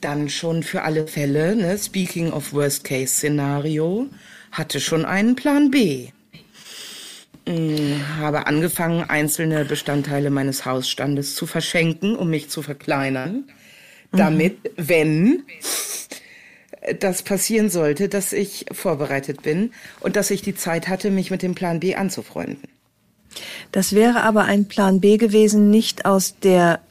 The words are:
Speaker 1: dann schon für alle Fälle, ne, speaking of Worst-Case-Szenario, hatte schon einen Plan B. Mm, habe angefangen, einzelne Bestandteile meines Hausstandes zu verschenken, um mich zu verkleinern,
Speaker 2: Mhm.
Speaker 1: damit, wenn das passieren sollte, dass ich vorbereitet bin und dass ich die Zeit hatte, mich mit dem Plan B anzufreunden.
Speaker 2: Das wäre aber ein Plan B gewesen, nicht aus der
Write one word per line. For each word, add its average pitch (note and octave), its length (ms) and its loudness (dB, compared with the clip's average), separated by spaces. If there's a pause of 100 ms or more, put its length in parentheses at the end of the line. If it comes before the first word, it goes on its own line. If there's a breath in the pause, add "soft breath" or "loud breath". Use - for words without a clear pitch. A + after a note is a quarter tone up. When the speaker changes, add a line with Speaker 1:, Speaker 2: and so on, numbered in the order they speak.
Speaker 1:
dann D3 280 -4
schon E3 340 -2
für - 180 -4
alle D#3 260 0
Fälle, D3+ 480 0
ne, E3+ 220 0
speaking F3 560 -4
of C#3+ 180 -6
Worst-Case-Szenario, C#3+ 1600 -2 (440 loud breath)
hatte D3 300 -6
schon D#3+ 240 0
einen G#3+ 320 2
Plan C#4+ 340 2
B. D3 380 0 (1400 loud breath)
Mm, D3+ 540 -2 (180)
habe D3+ 280 -2
angefangen, E3 640 0
einzelne D3+ 540 0
Bestandteile C#3+ 680 -2
meines C#3 360 -2
Hausstandes C3 720 -4
zu E3+ 120 -6
verschenken, E3 680 0
um E3+ 120 -2
mich D#3 200 -4
zu D#3+ 120 -8
verkleinern, C#3+ 840 -4 (680 soft breath)
Speaker 2:
Mhm. F#3 60 0
Speaker 1:
damit, D#3 400 4 (180)
wenn E3 680 2 (1600 loud breath)
das F#3 240 -2
passieren G#3+ 460 0
sollte, E3+ 400 2
dass G3 240 -4
ich - 400 -6
vorbereitet C#3 680 -4
bin F#3 300 -2 (300 loud breath)
und G3 160 0
dass G3+ 140 0
ich G3 100 -2
die G3 140 -4
Zeit E3+ 340 -4
hatte, F#3+ 220 -2
mich F#3+ 200 0
mit F#3 120 -4
dem F3+ 120 -2
Plan E3+ 240 -2
B F3+ 160 -2
anzufreunden. - 720 -6 (1040 loud breath)
Speaker 2:
Das F#3+ 220 0
wäre A#3 300 6
aber G#3+ 200 4
ein G3+ 240 2
Plan F#3+ 320 2
B G3+ 160 6
gewesen, G#3 540 6
nicht A3 360 2
aus F#3+ 340 2
der F3 520 4